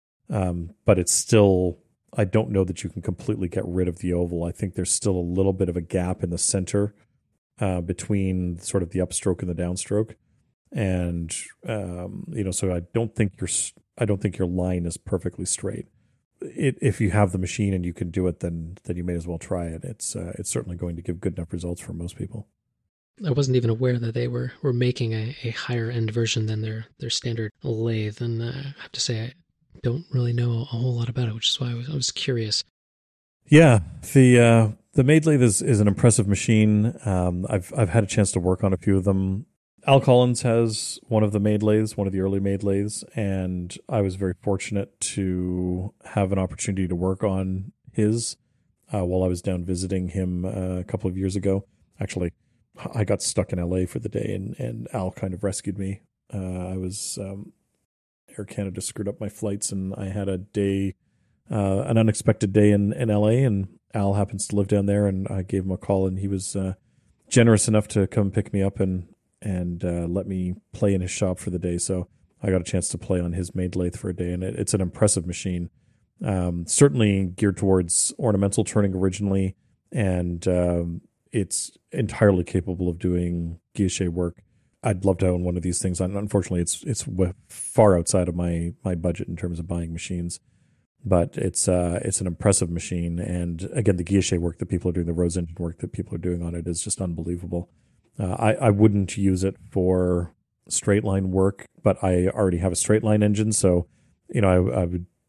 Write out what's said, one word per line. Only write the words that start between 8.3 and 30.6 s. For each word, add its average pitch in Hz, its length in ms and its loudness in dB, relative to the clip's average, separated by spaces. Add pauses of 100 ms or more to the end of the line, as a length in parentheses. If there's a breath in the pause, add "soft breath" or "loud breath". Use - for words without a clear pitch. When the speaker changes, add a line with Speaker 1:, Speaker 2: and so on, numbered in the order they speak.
Speaker 1:
sort - 240 -4
of 87 80 -6
the 92 80 -4
upstroke 90 420 -2
and 90 80 -4
the 87 60 -4
downstroke. 92 600 -4 (580)
And, 87 640 -2 (320)
um, 95 600 -8
you 127 160 -4
know, 92 60 -2
so 92 240 -2
I 87 60 -2 (120)
don't 117 240 -2
think 104 240 -2
your 87 80 -4
s-, - 240 -6 (240)
I 123 80 0
don't 101 160 0
think 98 160 -2
your 92 120 -2
line 90 360 -2
is 85 140 -6
perfectly - 480 -6
straight. - 400 -6 (560)
It, - 400 -2
if 120 180 0
you 98 120 2
have 101 200 4
the 95 60 -2
machine 98 340 -2
and 92 100 0
you 87 120 -4
can 90 160 -6
do 92 160 0
it, 85 140 -2
then, 85 440 -6
then 87 140 -6
you 87 60 -6
may 90 100 -4
as 85 120 -6
well 82 120 -6
try 87 300 -6
it. 80 160 -10
It's, - 300 -10
uh, 87 200 -8
it's - 160 -10
certainly - 260 -6
going 87 200 -6
to 85 60 -12
give 87 160 -6
good 90 200 -4
enough 87 120 -10
results 87 300 -6
for - 140 -12
most 87 220 -10
people. 104 300 -12 (800)
Speaker 2:
I 156 40 -2
wasn't 127 260 0
even 117 140 2
aware 123 280 0
that 117 140 -4
they 120 160 -4
were, 123 320 -6
were 131 140 0
making 120 400 0
a, 110 200 -6 (100)
a 117 80 -4
higher 117 380 -4
end 113 200 -2
version 113 340 -2
than 107 160 -2
their, 110 240 -8 (140)
their 123 100 -10
standard 113 440 -4 (100)
lathe. 110 580 -2
And, 117 220 -4
uh, 120 120 -6
I 139 280 -12
have - 100 -18
to - 80 -8
say, 110 220 -4
I - 600 -16
don't 127 300 -2
really 120 220 0
know 120 260 0